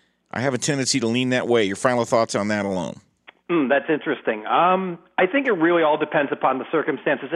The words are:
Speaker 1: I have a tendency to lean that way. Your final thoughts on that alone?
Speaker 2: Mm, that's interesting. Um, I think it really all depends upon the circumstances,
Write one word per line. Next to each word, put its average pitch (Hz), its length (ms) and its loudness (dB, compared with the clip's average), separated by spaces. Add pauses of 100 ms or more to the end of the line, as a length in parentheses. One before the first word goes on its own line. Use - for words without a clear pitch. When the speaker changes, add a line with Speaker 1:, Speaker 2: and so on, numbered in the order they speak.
(300)
Speaker 1:
I - 120 -6
have 131 120 0
a 120 60 0
tendency 139 400 0
to 113 80 0
lean 123 220 0
that 123 180 0
way. 117 160 4
Your 98 120 0
final 120 300 2
thoughts 113 300 2
on 104 140 0
that 104 160 0
alone? 92 340 -4 (500)
Speaker 2:
Mm, 160 180 2
that's 139 220 0
interesting. 131 560 -4
Um, 175 540 0 (180)
I 185 80 4
think 269 220 0
it 240 60 2
really 170 280 2
all 151 160 2
depends 147 340 -2
upon 139 280 0
the 123 120 -8
circumstances, 143 640 -2